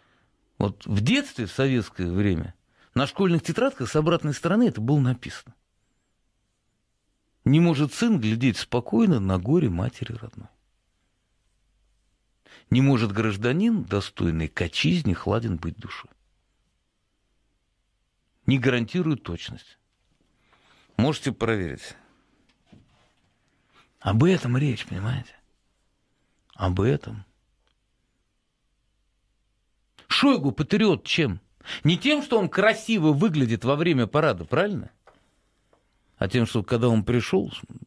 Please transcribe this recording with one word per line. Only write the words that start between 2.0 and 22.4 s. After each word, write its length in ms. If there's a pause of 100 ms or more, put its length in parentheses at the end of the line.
время, 440 (400)
на 120
школьных 360
тетрадках 480
с 60
обратной 380
стороны 340
это 120
было 200
написано. 540 (1900)
«Не 140
может 340
сын 280
глядеть 380
спокойно 600
на 200
горе 300
матери 440
родной. 340 (2250)
Не 100
может 300
гражданин, 720
достойный 640
к 140
отчизне, 540
хладен 420
быть 220
душой». 320 (2250)
Не 140
гарантирую 560
точность. 640 (1160)
Можете 360
проверить. 640 (2000)